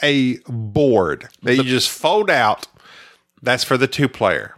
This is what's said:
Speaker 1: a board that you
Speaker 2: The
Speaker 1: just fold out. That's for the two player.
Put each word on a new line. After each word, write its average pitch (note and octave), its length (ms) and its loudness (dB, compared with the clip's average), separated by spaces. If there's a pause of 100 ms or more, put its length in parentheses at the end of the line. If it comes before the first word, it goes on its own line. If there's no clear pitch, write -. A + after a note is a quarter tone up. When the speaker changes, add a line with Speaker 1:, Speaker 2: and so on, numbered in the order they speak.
Speaker 1:
a C3+ 360 0 (100)
board A2 800 0 (140)
that B2 140 2
you C3+ 60 2
Speaker 2:
The B2+ 60 -4
Speaker 1:
just B2+ 220 0
fold F#3+ 400 -2
out. A#2 360 0 (760)
That's B2 220 -2
for C3 120 0
the B2+ 100 0
two C3+ 220 -2
player. F2 500 -2